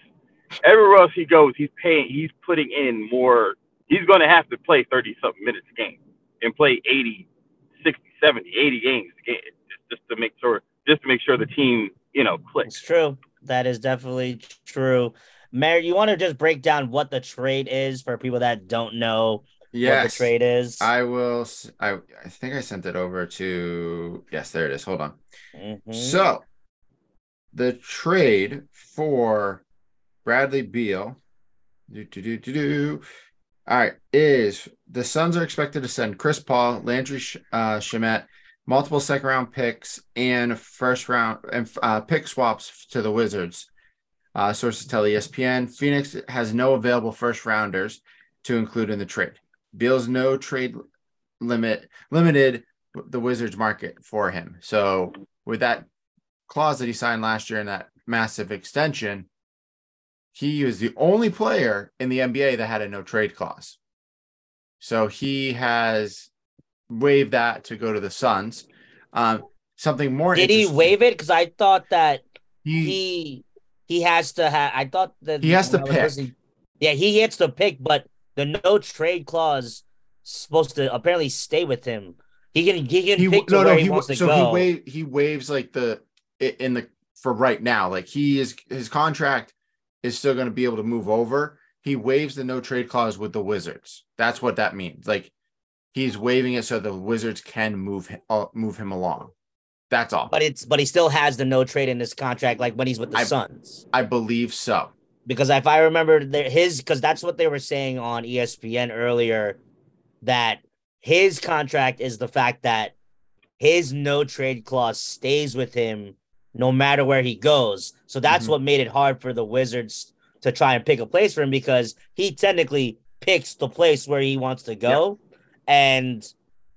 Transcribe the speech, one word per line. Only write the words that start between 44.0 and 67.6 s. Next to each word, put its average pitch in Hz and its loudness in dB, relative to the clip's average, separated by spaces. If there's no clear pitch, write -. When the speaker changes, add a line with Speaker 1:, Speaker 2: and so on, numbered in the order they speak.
Speaker 3:
Uh, 104 0
sources 113 -6
tell 110 0
E 104 2
S 104 -4
P - -8
N 127 -2
Phoenix 143 -2
has 120 -4
no 131 4
available 117 0
first 117 -4
rounders 107 -4
to 123 -2
include 110 -4
in 104 -6
the 98 -8
trade. - -6
Beal's 123 0
no 127 0
trade 127 -6
limit 113 -2
limited 143 4
the 127 -6
Wizards 117 -4
market 104 -4
for 101 -4
him. 87 -12
So 95 0
with 113 -6
that - 0
clause 147 -2
that 127 -6
he 120 -4
signed 117 -4
last 110 -4
year 113 -6
and 104 -8
that 101 -10
massive 110 -4
extension, 104 -6
he 147 -2
was 113 -2
the 113 -4
only 208 4
player 165 -2
in 127 -4
the 127 0
N 127 0
B 135 -2
A 135 2
that 110 -2
had 110 -4
a 101 -8
no 101 -10
trade 107 -2
clause. - -12
So 113 0
he 135 -4
has 117 -2
waived 135 2
that 117 -2